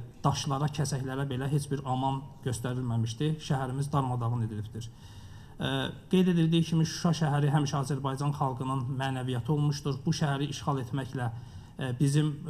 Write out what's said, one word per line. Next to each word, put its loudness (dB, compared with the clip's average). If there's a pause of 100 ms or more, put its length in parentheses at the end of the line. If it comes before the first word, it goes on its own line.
(240)
daşlara, 2
kəsəklərə -2
belə -2
heç 2
bir -2
aman 0 (240)
göstərilməmişdi. 0
Şəhərimiz 0
darmadağın 2
edilibdir. -6 (680)
E, -2 (440)
qeyd 6
edildiyi 6
kimi, 4
Şuşa 2
şəhəri 4
həmişə 2
Azərbaycan 0
xalqının 0 (140)
mənəviyyatı -2
olmuşdur. 0
Bu 2
şəhəri 0
işğal -2
etməklə, -4 (500)
e, -2
bizim 4 (160)